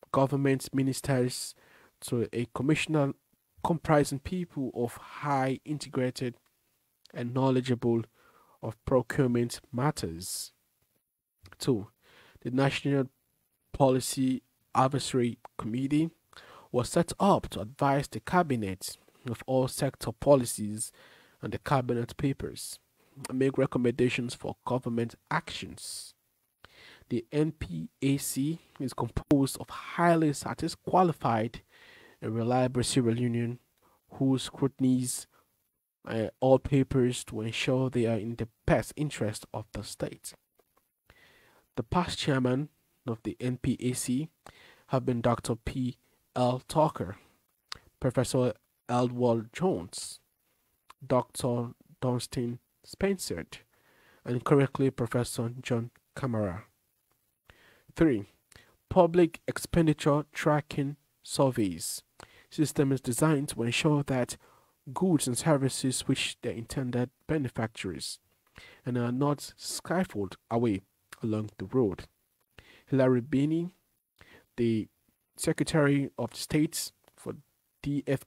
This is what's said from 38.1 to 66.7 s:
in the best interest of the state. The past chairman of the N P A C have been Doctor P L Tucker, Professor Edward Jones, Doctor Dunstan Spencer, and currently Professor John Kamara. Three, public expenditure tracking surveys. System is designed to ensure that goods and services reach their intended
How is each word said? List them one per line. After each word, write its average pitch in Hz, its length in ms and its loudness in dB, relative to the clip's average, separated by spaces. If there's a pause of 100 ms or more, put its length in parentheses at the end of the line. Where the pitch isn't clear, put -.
in 110 160 -6
the 117 140 -6 (180)
best 135 300 0
interest 123 580 -6
of 107 180 -8
the 101 120 -10
state. - 500 -12 (1400)
The 123 80 -4
past - 340 -2
chairman 131 500 0 (380)
of 117 160 -4
the 104 160 -6
N 127 200 -4
P 127 200 -2
A 123 140 -2
C 123 360 -2 (600)
have 127 180 0
been 123 140 0
Doctor 120 340 0
P 123 440 -6 (360)
L 127 320 0
Tucker, 147 500 0 (840)
Professor 123 540 2 (340)
Edward 120 640 2
Jones, 120 640 -4 (880)
Doctor 123 600 -2 (320)
Dunstan 123 580 -2 (240)
Spencer, - 640 -4 (800)
and 123 200 -4
currently 139 460 4
Professor 120 720 -4
John 120 300 -2 (260)
Kamara. 107 460 -2 (1300)
Three, 127 300 2 (640)
public 170 580 4
expenditure 156 840 2
tracking 147 640 0 (320)
surveys. 113 720 0 (480)
System 139 420 2
is 131 80 0
designed 147 500 2
to - 120 -4
ensure 143 420 2
that 127 320 -2 (580)
goods 180 320 2
and 123 100 -2
services 135 720 0
reach - 340 -2
their 117 120 -6
intended 123 580 -4 (160)